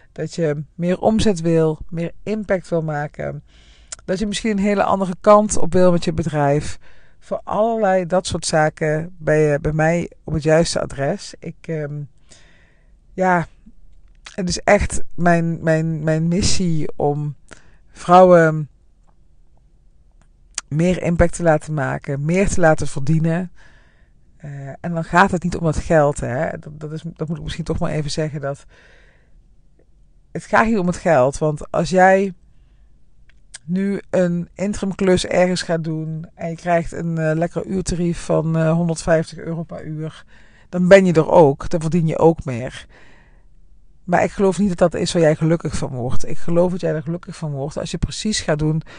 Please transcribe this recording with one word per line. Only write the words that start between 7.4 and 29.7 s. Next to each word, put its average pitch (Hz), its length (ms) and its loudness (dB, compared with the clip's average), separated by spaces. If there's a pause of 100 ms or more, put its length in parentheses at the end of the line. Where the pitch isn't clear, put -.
allerlei 202 640 0
dat 180 200 0
soort - 200 -6
zaken 156 720 -2
ben 151 180 0
je 151 240 2
bij 151 120 -2
mij 160 380 0 (140)
op - 80 -8
het 156 100 -4
juiste 160 380 2
adres. - 580 -6
Ik, 170 220 -14
ehm, 147 420 -8 (1080)
ja, 180 340 0 (880)
het 180 140 -4
is 170 120 -4
echt - 420 2 (120)
mijn, 170 480 0
mijn, 160 420 0
mijn 160 240 0
missie 175 680 2
om 147 400 -2 (560)
vrouwen 170 760 6 (2000)
meer 175 280 0
impact 170 340 2
te 180 60 -6
laten 156 320 0
maken, 139 500 -6
meer 185 240 0
te - 120 2
laten 156 260 4
verdienen. 160 640 -2 (840)
Eh, 139 320 -14
en 170 260 -8
dan 165 100 -4
gaat 185 260 4
het 175 120 -2
niet 175 140 -4
om 165 100 -4
het 151 100 0
geld, 147 440 2
hè. 131 380 -6
Dat, 151 220 -16
dat 151 120 -10
is, 156 120 -12
dat 165 240 -8
moet 165 80 -6
ik 151 60 -12
misschien 156 220 -8
toch 160 140 -4
maar 156 120 -2
even 147 200 -4
zeggen, 151 300 -4
dat 139 240 -8 (1700)